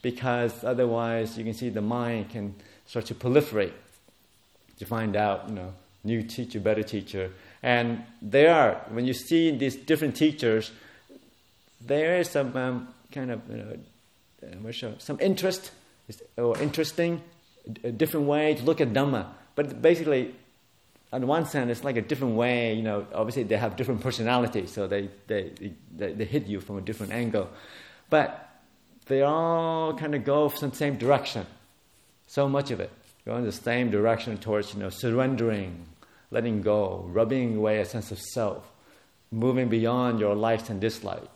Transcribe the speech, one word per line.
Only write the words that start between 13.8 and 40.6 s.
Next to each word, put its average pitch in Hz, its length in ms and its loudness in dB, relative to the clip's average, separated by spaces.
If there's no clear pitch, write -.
uh, 87 200 -16
what's 113 180 -10
your, 110 160 -8
some - 240 -8
interest 185 480 0
is, - 160 -16
or 117 220 2
interesting, 160 640 0
a 120 80 -2
different 151 340 0
way 151 300 4
to 117 80 -8
look 160 180 4
at 127 120 2
Dhamma. 131 340 2
But 131 300 -2
basically, 156 500 4
on 127 140 -2
one 156 180 2
sense, 127 240 -2
it's 117 140 -4
like 135 140 -2
a 110 40 0
different 127 340 -2
way, 117 380 2
you 113 80 -2
know, 104 320 -2
obviously 120 300 -2
they 107 140 2
have 107 180 -2
different 120 260 -2
personalities, 117 720 0
so 101 140 -4
they, 101 220 -2
they, 98 240 -4
they, 87 180 -4
they 104 120 -4
hit 110 220 -2
you 101 120 -4
from 101 200 -10
a - 20 -8
different 104 320 -8
angle. 110 340 0
But - 400 2
they 135 160 2
all 160 720 0
kind 147 220 -4
of 123 80 -2
go 147 260 4
from 143 220 -4
the - 40 -12
same 143 220 -2
direction, 117 480 0
so 139 240 0
much 139 220 -2
of 117 80 -4
it. - 100 -6
Go 110 100 -4
in 123 80 -2
the 107 80 -2
same 120 400 0
direction 107 480 2
towards, 104 340 -2
you 101 60 -8
know, 98 100 -6
surrendering, 113 960 0
letting 113 300 0
go, 95 480 0
rubbing 113 480 2
away 107 220 2
a 101 60 0
sense 113 260 -8
of 98 80 -10
self, - 440 -4
moving 123 360 2
beyond 117 520 2
your 104 140 4
likes 113 360 0